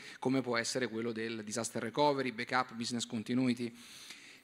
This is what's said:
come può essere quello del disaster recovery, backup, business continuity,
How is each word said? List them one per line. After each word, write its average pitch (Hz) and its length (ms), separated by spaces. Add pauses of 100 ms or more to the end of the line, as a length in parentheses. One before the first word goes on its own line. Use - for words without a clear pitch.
(200)
come 131 220
può 120 140
essere 117 300
quello 113 240
del 113 320
disaster 113 400
recovery, 135 480
backup, 120 440
business 113 300
continuity, 120 680 (680)